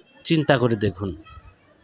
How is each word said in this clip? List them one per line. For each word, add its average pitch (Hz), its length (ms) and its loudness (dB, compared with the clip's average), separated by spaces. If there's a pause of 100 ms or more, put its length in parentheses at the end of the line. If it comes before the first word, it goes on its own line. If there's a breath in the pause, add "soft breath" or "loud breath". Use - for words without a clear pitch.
(240)
চিন্তা 151 340 2
করে 113 180 2
দেখুন। 101 420 -4 (680)